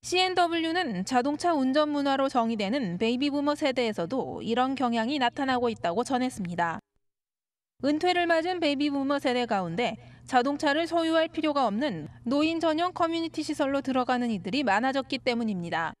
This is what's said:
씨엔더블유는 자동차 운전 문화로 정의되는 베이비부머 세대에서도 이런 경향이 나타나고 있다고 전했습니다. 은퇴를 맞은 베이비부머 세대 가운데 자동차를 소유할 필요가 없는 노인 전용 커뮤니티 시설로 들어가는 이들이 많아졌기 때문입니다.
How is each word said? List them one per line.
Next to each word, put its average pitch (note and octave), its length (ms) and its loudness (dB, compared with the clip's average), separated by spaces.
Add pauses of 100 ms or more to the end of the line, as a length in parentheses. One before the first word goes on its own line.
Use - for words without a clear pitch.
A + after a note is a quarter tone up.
씨엔더블유는 E4+ 1000 0
자동차 D4 500 0
운전 C#4 340 2
문화로 C#4 400 0
정의되는 A3+ 720 0
베이비부머 C#4 560 0
세대에서도 A#3 880 -2
이런 B3+ 320 0
경향이 B3 460 0
나타나고 B3 480 0
있다고 G3+ 340 -2
전했습니다. F#3 800 -2 (1040)
은퇴를 F4 420 2
맞은 E4+ 320 0
베이비부머 C#4+ 640 0
세대 B3 260 0
가운데 G3 500 -2 (300)
자동차를 C#4+ 640 2
소유할 E4 400 2
필요가 D4+ 400 0
없는 G3 400 -2 (160)
노인 D4+ 340 2
전용 E4 340 0
커뮤니티 E4 520 -2
시설로 C#4 360 0
들어가는 B3+ 480 0
이들이 G#3+ 360 -2
많아졌기 C4 540 0
때문입니다. F3+ 840 -2